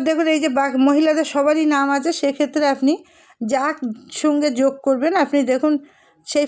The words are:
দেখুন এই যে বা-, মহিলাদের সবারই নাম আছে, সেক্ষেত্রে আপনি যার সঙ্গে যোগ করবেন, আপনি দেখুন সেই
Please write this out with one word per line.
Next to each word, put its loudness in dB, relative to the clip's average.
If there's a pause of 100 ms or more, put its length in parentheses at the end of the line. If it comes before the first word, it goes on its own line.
দেখুন 0
এই 0
যে 0
বা-, 0
মহিলাদের 2
সবারই 2 (100)
নাম 0 (100)
আছে, -2 (100)
সেক্ষেত্রে 0 (100)
আপনি 2 (580)
যার -2 (480)
সঙ্গে 2 (120)
যোগ 2 (140)
করবেন, 0 (100)
আপনি 0 (120)
দেখুন 0 (580)
সেই 0